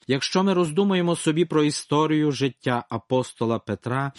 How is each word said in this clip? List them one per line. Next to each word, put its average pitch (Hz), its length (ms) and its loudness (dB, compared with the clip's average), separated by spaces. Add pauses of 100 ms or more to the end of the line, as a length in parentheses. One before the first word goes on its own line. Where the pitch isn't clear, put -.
Якщо 139 360 0
ми 196 100 2
роздумуємо 180 640 2
собі 160 300 0
про 156 180 0
історію 151 680 0
життя 123 580 -4
апостола 117 680 -2
Петра, 127 600 -6